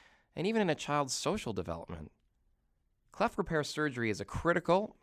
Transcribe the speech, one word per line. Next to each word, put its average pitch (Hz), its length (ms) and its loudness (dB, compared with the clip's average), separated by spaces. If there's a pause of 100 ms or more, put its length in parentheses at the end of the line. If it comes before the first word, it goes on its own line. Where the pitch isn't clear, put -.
(340)
and 151 100 -2
even 220 180 2
in 180 80 4
a 151 40 2
child's 147 400 -2
social 151 380 -2
development. 82 580 -6 (1040)
Cleft - 260 0
repair 165 240 0
surgery 127 480 0
is 98 100 -2
a 101 40 -6
critical 175 800 2